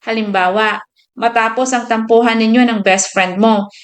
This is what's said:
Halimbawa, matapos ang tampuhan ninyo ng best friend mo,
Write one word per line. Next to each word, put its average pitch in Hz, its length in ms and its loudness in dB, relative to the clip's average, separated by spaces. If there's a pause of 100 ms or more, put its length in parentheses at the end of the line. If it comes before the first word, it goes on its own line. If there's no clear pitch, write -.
Halimbawa, 208 800 -2 (320)
matapos 233 560 -2
ang 240 160 -4
tampuhan 226 520 2
ninyo 226 280 2
ng 226 160 -2
best 196 320 0
friend 185 240 -2
mo, 208 320 2 (120)